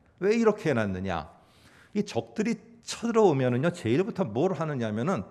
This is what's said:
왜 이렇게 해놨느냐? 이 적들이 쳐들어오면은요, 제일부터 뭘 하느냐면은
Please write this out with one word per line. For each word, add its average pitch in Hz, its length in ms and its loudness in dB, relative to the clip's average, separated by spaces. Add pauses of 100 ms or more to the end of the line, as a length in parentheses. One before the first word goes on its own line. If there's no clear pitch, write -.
(200)
왜 202 140 2
이렇게 220 360 2
해놨느냐? 95 600 -2 (680)
이 208 80 0
적들이 208 520 -4 (280)
쳐들어오면은요, 165 880 2
제일부터 180 520 0
뭘 147 300 0
하느냐면은 139 760 -2